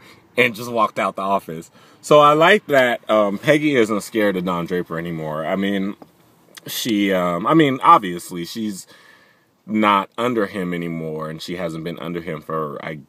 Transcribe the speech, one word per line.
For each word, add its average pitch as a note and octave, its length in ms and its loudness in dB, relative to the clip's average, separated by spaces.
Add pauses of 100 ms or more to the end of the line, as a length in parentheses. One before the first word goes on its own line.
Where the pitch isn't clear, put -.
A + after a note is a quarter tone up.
(360)
And A#2+ 180 2
just A#2+ 160 -10
walked A2+ 280 -2
out G2 180 -2
the G2 60 -8
office. F#2+ 480 -4 (300)
So D3+ 200 6
I D3 120 8
like F3 340 4
that, B2+ 420 2
um, G#2 300 2
Peggy D3 380 2
isn't G#2+ 240 2
scared G#2 360 0
of F2+ 80 -4
Don F2 220 -2
Draper E2+ 320 -6
anymore. D#2 480 -6
I F#2 80 -2
mean, G2 420 -4 (680)
she, G2+ 460 0
um, F2+ 340 0
I D3+ 80 2
mean, C#3+ 280 4
obviously, G#2 640 2
she's G#2+ 420 -10 (800)
not G#2 520 2
under A#2 280 0
him F#2 280 -6
anymore, D#2+ 560 -8
and D#2+ 100 -12
she F2+ 160 -10
hasn't E2 280 -8
been E2+ 140 -8
under E2+ 220 -8
him D#2+ 220 -10
for, D#2 420 -8
I D#2+ 240 -12